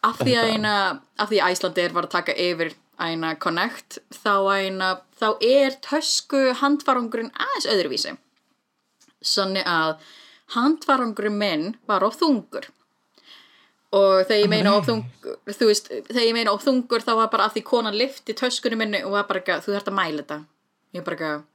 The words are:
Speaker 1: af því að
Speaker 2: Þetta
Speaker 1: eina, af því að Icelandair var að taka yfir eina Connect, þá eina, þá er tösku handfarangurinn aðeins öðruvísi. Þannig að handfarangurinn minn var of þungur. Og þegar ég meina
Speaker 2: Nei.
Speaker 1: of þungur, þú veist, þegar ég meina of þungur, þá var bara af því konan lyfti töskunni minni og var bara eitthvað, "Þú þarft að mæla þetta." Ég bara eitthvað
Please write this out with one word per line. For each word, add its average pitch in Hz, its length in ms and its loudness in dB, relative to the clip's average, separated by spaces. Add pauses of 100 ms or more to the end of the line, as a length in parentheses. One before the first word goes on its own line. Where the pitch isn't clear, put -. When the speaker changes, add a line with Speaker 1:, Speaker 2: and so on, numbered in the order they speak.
Speaker 1:
af 226 160 0
því 254 160 4
að 226 120 4
Speaker 2:
Þetta 220 80 2
Speaker 1:
eina, 214 200 0 (440)
af 208 120 -2
því 208 100 4
að 175 120 2
Icelandair 180 400 -2
var 170 120 -2
að - 60 -10
taka 175 240 -2
yfir 165 400 -2 (240)
eina 165 380 -4
Connect, 175 640 -4 (120)
þá - 220 -2 (200)
eina, 190 360 -2 (280)
þá 226 100 0 (140)
er 269 400 4
tösku - 600 -2 (140)
handfarangurinn 254 760 0
aðeins - 340 -6
öðruvísi. 156 500 -2 (1040)
Þannig 190 440 -2
að 160 300 0 (540)
handfarangurinn 240 880 0
minn 175 280 -2 (200)
var 196 180 2
of 220 140 0
þungur. 285 500 0 (1200)
Og 196 360 6
þegar 208 160 4
ég 196 80 2
meina 208 180 4
Speaker 2:
Nei. 202 80 6
Speaker 1:
of 165 80 0
þungur, 220 600 -6
þú 220 200 0
veist, 208 240 2
þegar 233 380 -2
ég 226 80 0
meina 226 160 2
of 202 100 -2
þungur, 247 400 2
þá 240 140 0
var 220 160 2
bara 208 120 2
af 214 120 -2
því 214 80 -2
konan 226 340 0
lyfti 247 400 -4
töskunni 247 400 -2
minni 214 240 -2
og 190 100 -6
var 202 140 0
bara 190 140 -2
eitthvað, 185 240 -4
"Þú 202 100 -4
þarft 202 160 -6
að 196 80 -2
mæla 156 240 -2
þetta." 151 160 -10 (560)
Ég 175 100 -10
bara 165 120 -6
eitthvað 151 260 -6 (120)